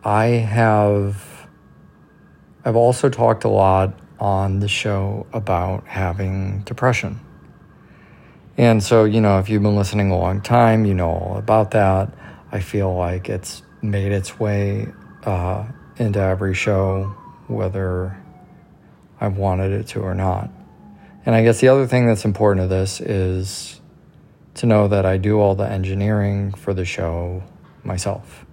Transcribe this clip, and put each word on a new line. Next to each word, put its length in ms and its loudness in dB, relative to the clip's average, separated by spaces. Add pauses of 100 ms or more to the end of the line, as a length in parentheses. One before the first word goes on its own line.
I 220 2
have, 1200 0 (1160)
I've 100 0
also 340 4
talked 340 0
a 60 0
lot 440 2 (260)
on 400 0
the 80 -2
show 640 -4
about 560 -4
having 760 -4
depression. 560 -2 (1400)
And 260 4
so, 220 4
you 160 2
know, 180 4
if 100 -2
you've 140 2
been 120 2
listening 360 0
a 60 0
long 240 -2
time, 440 4
you 80 2
know 160 0
all 280 -4
about 340 2
that. 420 2 (380)
I 80 -6
feel 340 -2
like 360 -4
it's 340 -10 (180)
made 300 -2
its 280 -6
way, 480 -2 (360)
uh, 420 -4 (320)
into 220 -2
every 340 0
show, 640 0 (320)
whether 720 -4 (1000)
I 100 -4
wanted 420 0
it 180 -4
to 120 -6
or 140 -4
not. 340 -2 (760)
And 100 2
I 80 6
guess 160 6
the 100 6
other 180 6
thing 200 4
that's 180 2
important 400 2
to 20 -2
this 320 -2
is 800 -4 (760)
to 100 -6
know 240 4
that 160 2
I 120 2
do 220 0
all 160 4
the 140 -4
engineering 840 -2
for 200 -6
the 120 -4
show 580 -6 (400)
myself. 680 -8